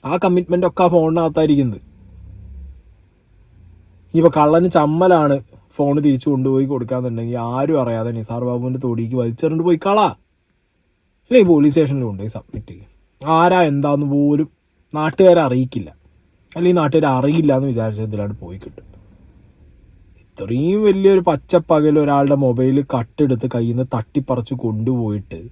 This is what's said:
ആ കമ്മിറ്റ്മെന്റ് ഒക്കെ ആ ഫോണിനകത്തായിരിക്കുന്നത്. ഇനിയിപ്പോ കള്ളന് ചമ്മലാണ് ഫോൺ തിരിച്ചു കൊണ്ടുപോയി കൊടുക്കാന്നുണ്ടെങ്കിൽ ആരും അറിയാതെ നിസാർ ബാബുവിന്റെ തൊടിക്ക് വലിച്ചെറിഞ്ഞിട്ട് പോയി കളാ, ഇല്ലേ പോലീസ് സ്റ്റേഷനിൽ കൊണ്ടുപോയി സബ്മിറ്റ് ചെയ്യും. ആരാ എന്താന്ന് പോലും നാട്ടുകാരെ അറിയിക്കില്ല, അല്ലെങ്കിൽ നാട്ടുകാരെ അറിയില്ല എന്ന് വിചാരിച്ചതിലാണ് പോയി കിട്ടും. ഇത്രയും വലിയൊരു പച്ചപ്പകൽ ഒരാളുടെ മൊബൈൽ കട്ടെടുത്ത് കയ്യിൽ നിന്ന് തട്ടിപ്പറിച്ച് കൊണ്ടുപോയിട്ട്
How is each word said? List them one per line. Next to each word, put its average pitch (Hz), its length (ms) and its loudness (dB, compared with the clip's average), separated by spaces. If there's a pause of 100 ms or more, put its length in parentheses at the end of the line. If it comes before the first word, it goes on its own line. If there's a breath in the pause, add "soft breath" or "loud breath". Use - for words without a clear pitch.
ആ 147 40 -2 (120)
കമ്മിറ്റ്മെന്റ് 180 460 0
ഒക്കെ 185 140 0
ആ 175 100 4
ഫോണിനകത്തായിരിക്കുന്നത്. 156 840 0 (2250)
ഇനിയിപ്പോ 165 280 4
കള്ളന് 160 380 4
ചമ്മലാണ് 156 600 2 (400)
ഫോൺ 143 180 0 (100)
തിരിച്ചു 135 280 0
കൊണ്ടുപോയി 135 380 0
കൊടുക്കാന്നുണ്ടെങ്കിൽ 123 680 -6 (160)
ആരും 143 280 0
അറിയാതെ 117 360 -4
നിസാർ 117 300 -8
ബാബുവിന്റെ 127 360 -6
തൊടിക്ക് 117 380 -4
വലിച്ചെറിഞ്ഞിട്ട് 156 460 -2
പോയി 170 180 0
കളാ, 202 220 2 (1160)
ഇല്ലേ 247 140 6 (100)
പോലീസ് 147 240 4
സ്റ്റേഷനിൽ 139 340 0
കൊണ്ടുപോയി 101 280 -10
സബ്മിറ്റ് - 360 -16
ചെയ്യും. 95 160 -20 (500)
ആരാ 180 220 4 (120)
എന്താന്ന് 143 420 0
പോലും 147 340 0 (500)
നാട്ടുകാരെ 165 500 4
അറിയിക്കില്ല, 123 420 -4 (680)
അല്ലെങ്കിൽ 175 260 2
നാട്ടുകാരെ 151 260 2 (100)
അറിയില്ല 147 400 2
എന്ന് 139 140 -2
വിചാരിച്ചതിലാണ് 107 680 -6
പോയി 92 220 -14
കിട്ടും. - 220 -20 (1400)
ഇത്രയും 139 680 -4
വലിയൊരു 190 400 4
പച്ചപ്പകൽ 156 760 2
ഒരാളുടെ 139 440 2
മൊബൈൽ 127 300 2 (180)
കട്ടെടുത്ത് 127 600 -2
കയ്യിൽ 117 220 -2
നിന്ന് 131 100 -4 (100)
തട്ടിപ്പറിച്ച് 123 680 -6
കൊണ്ടുപോയിട്ട് 107 760 -4 (120)